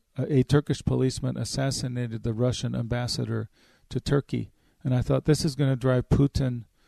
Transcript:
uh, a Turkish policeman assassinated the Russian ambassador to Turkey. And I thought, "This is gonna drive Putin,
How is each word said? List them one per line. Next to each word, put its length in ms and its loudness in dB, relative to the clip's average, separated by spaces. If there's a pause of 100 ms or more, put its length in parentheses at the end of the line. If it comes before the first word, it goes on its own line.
(180)
uh, 120 -2
a 140 6
Turkish 420 2
policeman 500 0
assassinated 880 -4
the 100 0
Russian 400 -2
ambassador 760 -4 (400)
to 100 -4
Turkey. 520 0 (320)
And 120 2
I 60 2
thought, 240 0
"This 180 4
is 120 0
gonna 200 0
drive 340 0
Putin, 540 2 (240)